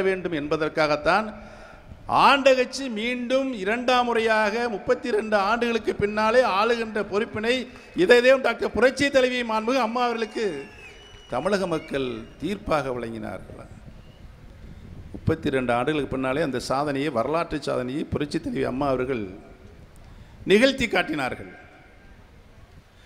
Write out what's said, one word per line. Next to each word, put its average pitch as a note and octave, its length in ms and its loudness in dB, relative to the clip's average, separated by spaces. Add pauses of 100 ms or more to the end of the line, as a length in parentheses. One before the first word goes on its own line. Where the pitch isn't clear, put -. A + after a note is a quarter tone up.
(120)
வேண்டும் F3 300 -4
என்பதற்காகத்தான் D#3 840 0 (960)
ஆண்ட C4 240 6 (100)
கட்சி B3+ 280 -2 (120)
மீண்டும் B3 520 -2 (120)
இரண்டாம் A#3+ 460 2
முறையாக A3+ 560 2 (100)
முப்பத்தி B3 420 -2
ரெண்டு A3 200 0 (140)
ஆண்டுகளுக்கு A#3 520 0
பின்னாலே G#3+ 400 2 (160)
ஆளுகின்ற A3 420 0 (120)
பொறுப்பினை A3 420 -2 (500)
இதய A#3+ 220 10
தெய்வம் B3+ 220 8
டாக்டர் A3+ 280 -2
புரட்சி C4 380 4
தலைவி B3+ 260 4 (120)
மாண்புமிகு A3 340 0
அம்மா A#3 220 -2
அவர்களுக்கு A3+ 380 -4 (880)
தமிழக F#3 400 0
மக்கள் C#3 360 -4 (320)
தீர்ப்பாக C#3+ 560 -2
வழங்கினார்கள். G#2+ 720 -10 (1400)
முப்பத்தி D3+ 420 -2
ரெண்டு B2 220 2
ஆண்டுகளுக்கு C#3 380 -2
பின்னாலே C3 320 -2
அந்த B2 220 -2
சாதனையை, C#3+ 480 0
வரலாற்று D#3 520 -2
சாதனையை B2+ 340 -4 (100)
புரட்சி D3+ 320 -2
தலைவி C#3 280 -2
அம்மா C#3 200 -2
அவர்கள் B2+ 320 -2 (1300)
நிகழ்த்தி C4 360 4
காட்டினார்கள். C#3+ 640 -2 (1500)